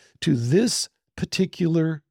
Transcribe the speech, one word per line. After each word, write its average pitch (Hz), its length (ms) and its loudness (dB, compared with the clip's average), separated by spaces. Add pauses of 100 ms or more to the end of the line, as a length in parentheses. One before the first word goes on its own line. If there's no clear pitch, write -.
(220)
to 151 140 2
this 135 540 0 (260)
particular 165 960 -2